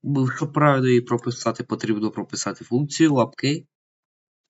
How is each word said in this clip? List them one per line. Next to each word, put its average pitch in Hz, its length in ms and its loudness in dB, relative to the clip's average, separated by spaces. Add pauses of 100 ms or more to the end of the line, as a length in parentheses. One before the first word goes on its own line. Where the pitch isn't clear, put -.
Ну, 131 260 0
щоб 147 240 -6
правильно 139 360 4
її 123 120 6
прописати, 120 640 -4
потрібно 107 460 -2
прописати - 540 -8
функцію, 147 500 2
лапки 135 520 -2 (840)